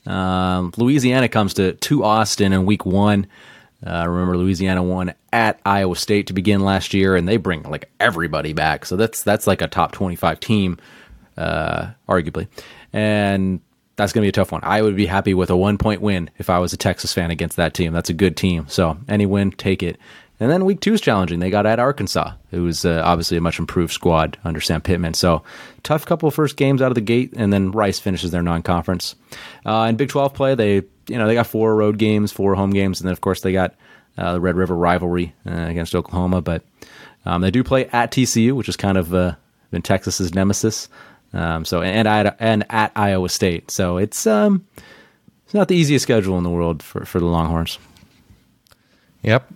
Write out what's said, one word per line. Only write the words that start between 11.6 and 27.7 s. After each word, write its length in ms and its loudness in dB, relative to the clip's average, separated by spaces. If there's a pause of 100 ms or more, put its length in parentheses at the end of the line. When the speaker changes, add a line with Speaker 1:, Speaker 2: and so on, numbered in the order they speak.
Speaker 1:
arguably. 400 -2 (460)
And 680 0 (340)
that's 180 0
gonna 120 2
be 40 2
a 40 0
tough 180 0
one. 120 -6
I 180 2
would 140 2
be 100 2
happy 280 0
with 160 2
a 80 4
one-point 440 0
win 360 -2
if 120 -4
I 100 2
was 140 -2
a 40 -8
Texas 360 -2
fan 180 -2
against 260 -4
that 160 0
team. 180 -2
That's 180 -4
a 40 -4
good 240 2
team. 300 0
So 300 0 (100)
any 180 2
win, 260 0
take 300 -2
it. 160 -6 (440)
And 80 2
then 140 2
week 160 2
two 140 0
is 80 0
challenging. 380 0
They 100 -2
got 160 2
at 140 2
Arkansas, 520 -2 (200)
who 140 -2
is, 200 -2
uh, 180 2
obviously 320 0
a 60 0
much 180 -2
improved 320 -2
squad 540 0
under 160 -4
Sam 180 -2
Pittman. 340 -2
So 300 2 (400)
tough 220 -2
couple 240 0
of 40 0
first 220 -2
games 260 2
out 100 2
of 40 -2
the 60 2
gate, 340 0
and 160 0
then 200 2